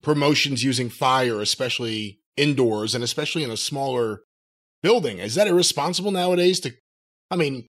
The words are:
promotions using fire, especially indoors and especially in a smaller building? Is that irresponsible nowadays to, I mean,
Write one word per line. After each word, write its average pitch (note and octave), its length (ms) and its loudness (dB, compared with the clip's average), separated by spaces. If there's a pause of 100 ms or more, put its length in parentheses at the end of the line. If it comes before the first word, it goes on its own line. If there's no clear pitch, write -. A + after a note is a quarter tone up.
promotions C#3+ 600 2
using B2+ 260 0
fire, B2+ 520 2
especially A2 760 -4 (160)
indoors B2 600 2
and A#2+ 80 -2
especially D3+ 400 -4
in B2 80 -6
a A2 60 -6
smaller B2+ 640 -2 (580)
building? D#3+ 380 2
Is G#2+ 160 -6
that G#3 100 4
irresponsible F3 640 0
nowadays F3+ 520 2
to, C3 120 -8 (560)
I F#3 60 -2
mean, C3+ 320 -2 (120)